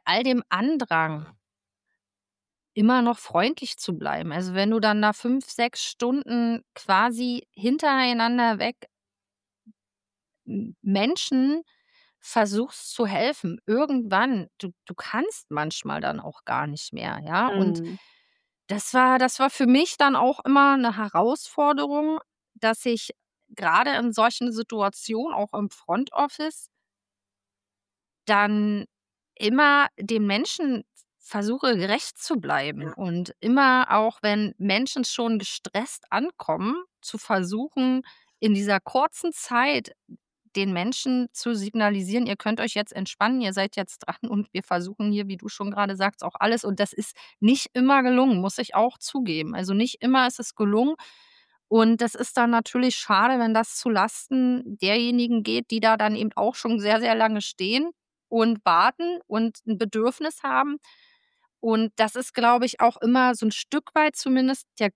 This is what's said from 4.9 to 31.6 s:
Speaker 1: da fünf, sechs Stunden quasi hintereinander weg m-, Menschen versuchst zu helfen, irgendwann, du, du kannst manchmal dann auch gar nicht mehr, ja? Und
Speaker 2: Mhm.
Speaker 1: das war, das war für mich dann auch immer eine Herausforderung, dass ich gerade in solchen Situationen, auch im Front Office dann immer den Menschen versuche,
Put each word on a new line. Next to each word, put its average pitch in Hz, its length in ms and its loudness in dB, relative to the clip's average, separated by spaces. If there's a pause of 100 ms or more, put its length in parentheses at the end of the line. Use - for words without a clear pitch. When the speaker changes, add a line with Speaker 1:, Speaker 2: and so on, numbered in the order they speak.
Speaker 1:
da 214 120 2
fünf, 254 360 -4
sechs - 340 -4
Stunden 240 800 -2 (140)
quasi 240 800 -2
hintereinander 240 1040 2
weg - 300 -6 (1600)
m-, 220 340 -8
Menschen 262 800 0 (560)
versuchst 214 720 -2
zu 233 120 -2
helfen, 196 640 -2
irgendwann, 233 800 0 (120)
du, 185 120 -10 (140)
du 180 100 -14
kannst - 560 -6
manchmal 151 500 -6
dann 147 180 -4
auch - 260 -16
gar 131 220 -4
nicht 147 260 -12
mehr, - 320 -8
ja? 175 220 0
Und 185 340 0
Speaker 2:
Mhm. 170 160 -10 (680)
Speaker 1:
das - 280 -6
war, 254 240 6
das 254 200 0
war 269 120 4
für 269 160 2
mich 277 300 4
dann 277 180 4
auch 254 300 2
immer 277 300 6
eine 233 220 0
Herausforderung, 285 1200 0 (360)
dass 226 300 -2
ich 233 260 -2 (380)
gerade 196 480 2
in 240 160 -2
solchen 240 400 0
Situationen, 220 840 -4
auch 208 180 -4
im 208 180 -4
Front 226 420 -4
Office 302 560 -4 (1600)
dann 208 600 2 (500)
immer 285 520 4 (120)
den 214 280 0
Menschen 254 560 -2 (360)
versuche, 233 580 -2